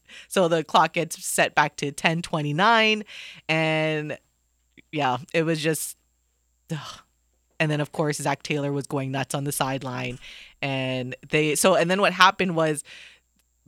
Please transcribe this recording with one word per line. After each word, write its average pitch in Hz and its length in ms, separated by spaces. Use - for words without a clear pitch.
So 185 200
the 165 160
clock 160 300
gets 165 320
set - 300
back 147 220
to 143 140
ten 170 300
twenty-nine. 208 840
And, 156 720
yeah, 135 260
it 170 80
was 160 180
just, 156 380
ugh. - 280
And 160 100
then, 151 120
of 143 100
course, 147 260
Zach 143 260
Taylor 143 280
was 143 160
going 135 240
nuts 135 240
on 139 80
the 143 80
sideline. 127 680
And 131 540
they, 151 280
so, 190 200
and 170 160
then 190 100
what 180 120
happened 185 420
was 156 280